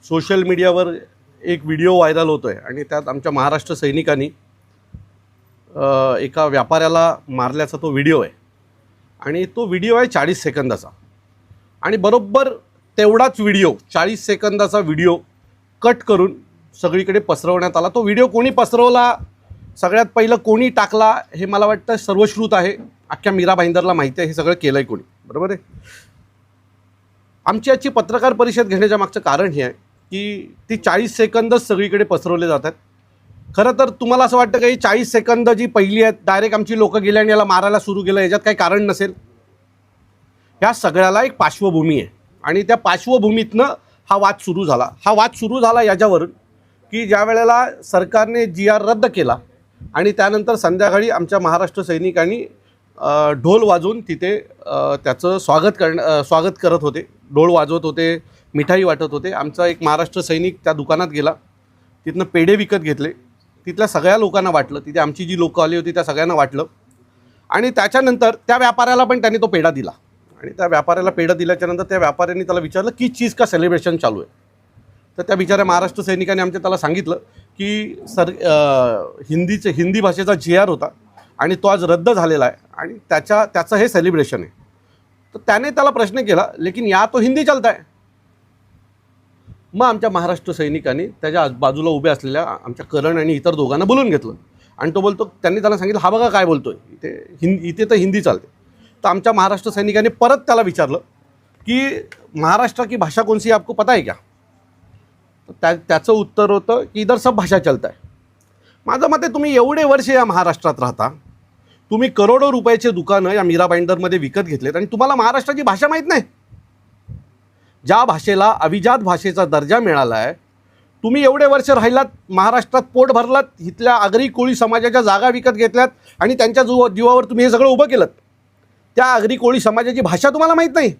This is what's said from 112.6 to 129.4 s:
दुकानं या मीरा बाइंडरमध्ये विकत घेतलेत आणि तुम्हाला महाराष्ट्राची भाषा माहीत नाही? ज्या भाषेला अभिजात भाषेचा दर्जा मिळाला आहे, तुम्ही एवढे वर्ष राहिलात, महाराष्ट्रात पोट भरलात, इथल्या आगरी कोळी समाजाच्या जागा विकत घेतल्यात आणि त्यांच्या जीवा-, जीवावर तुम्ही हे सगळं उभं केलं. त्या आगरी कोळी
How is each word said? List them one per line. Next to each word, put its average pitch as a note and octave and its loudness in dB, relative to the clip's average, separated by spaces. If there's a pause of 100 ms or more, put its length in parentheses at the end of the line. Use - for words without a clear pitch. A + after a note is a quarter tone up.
दुकानं F#3 0
या G3+ 0
मीरा F3 2
बाइंडरमध्ये F3 0
विकत D3 -4
घेतलेत D3 -6
आणि F#3+ -2
तुम्हाला B3 0
महाराष्ट्राची C4+ -2
भाषा C#4+ 0
माहीत D#4+ -2
नाही? D#4+ 2 (1600)
ज्या G#3+ 4
भाषेला G3 0
अभिजात G3 0
भाषेचा F#3 -2
दर्जा D3+ 0
मिळाला C#3+ 0
आहे, A#2 -2 (720)
तुम्ही B3+ 0
एवढे C#4 4
वर्ष C#4 2
राहिलात, B3+ 2 (240)
महाराष्ट्रात A3+ 0 (100)
पोट B3+ 4
भरलात, A#3+ 2 (160)
इथल्या A#3 0
आगरी A3 2
कोळी B3 -2
समाजाच्या A#3 0
जागा G#3 2
विकत B3 0
घेतल्यात A#3 2 (320)
आणि A3 0
त्यांच्या A#3+ 2
जीवा-, B3 2
जीवावर A#3+ 4
तुम्ही A#3+ 0
हे B3+ 4
सगळं A#3+ 4
उभं C4 4
केलं. A#3 2 (920)
त्या B3 4
आगरी A#3+ 0
कोळी B3 2